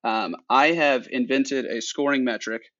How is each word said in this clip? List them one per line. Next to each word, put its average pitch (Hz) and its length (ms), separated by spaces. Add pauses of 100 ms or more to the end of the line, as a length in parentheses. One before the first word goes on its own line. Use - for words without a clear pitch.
Um, 107 320 (140)
I 143 220
have 143 380
invented 131 540
a 113 160
scoring 139 440
metric 113 380 (180)